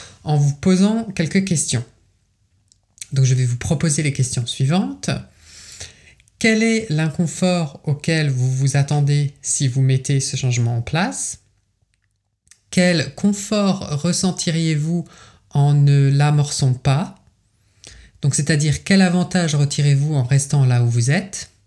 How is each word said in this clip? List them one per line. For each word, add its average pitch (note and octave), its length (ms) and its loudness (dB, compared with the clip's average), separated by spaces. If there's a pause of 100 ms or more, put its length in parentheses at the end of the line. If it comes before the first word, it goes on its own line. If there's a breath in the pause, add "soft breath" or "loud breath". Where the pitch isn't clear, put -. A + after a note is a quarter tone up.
(240 loud breath)
en D3+ 120 0
vous C#3+ 180 2
posant G3+ 500 2 (100)
quelques F#3 320 0
questions. C3 380 -2 (1300)
Donc C3 120 2
je B2+ 100 2
vais B2+ 120 0
vous B2 100 -2
proposer D#3 460 -2
les C#3+ 100 -2
questions B2+ 320 -4
suivantes. F#3 640 -2 (1300 loud breath)
Quel A3 220 2
est A3+ 260 0
l'inconfort D#3+ 960 -2
auquel D3+ 460 -2
vous C3 200 0
vous C3+ 280 0
attendez C#3+ 640 2
si - 260 -2
vous C3+ 140 0
mettez C3 380 0
ce - 160 -6
changement A#2+ 420 0
en - 20 -2
place ? F#3 600 -6 (1300)
Quel F3+ 440 0
confort G3+ 840 -2
ressentiriez-vous E3 1040 -2 (460 loud breath)
en C#3+ 240 2
ne C#3+ 340 6
l'amorçant C#3+ 640 2
pas ? C#3+ 440 -2 (1080 loud breath)
Donc, C#3+ 120 0
c'est-à-dire, D3 500 -2
quel G3 180 4
avantage F3 520 0
retirez-vous C#3+ 600 0
en C3+ 80 2
restant C#3 420 2
là B2 180 2
où A#2+ 60 2
vous A#2+ 220 0
êtes ? - 400 -4 (160)